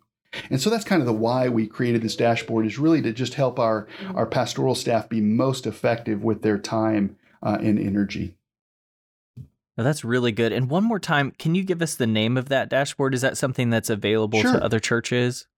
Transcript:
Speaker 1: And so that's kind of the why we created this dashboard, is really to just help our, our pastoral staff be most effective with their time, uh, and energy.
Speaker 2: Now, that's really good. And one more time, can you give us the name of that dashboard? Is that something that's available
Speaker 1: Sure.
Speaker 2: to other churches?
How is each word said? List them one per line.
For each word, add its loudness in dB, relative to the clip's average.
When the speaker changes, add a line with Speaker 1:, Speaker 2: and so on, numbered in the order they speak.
Speaker 1:
And 0
so 0
that's -2
kind 4
of 0
the 2
why 2
we 0
created 0
this -4
dashboard, 2
is -4
really 4
to -2
just -4
help 0
our, 0
our 0
pastoral -2
staff -2
be 0
most 0
effective -2
with 0
their 2
time, 0
uh, 0
and 2
energy. -2
Speaker 2:
Now, -2
that's -2
really 0
good. 2
And 0
one 2
more 0
time, 0
can -2
you 0
give -4
us -2
the 0
name 2
of -2
that 0
dashboard? 0
Is -2
that 0
something 0
that's 0
available 2
Speaker 1:
Sure. 4
Speaker 2:
to 2
other 2
churches? -2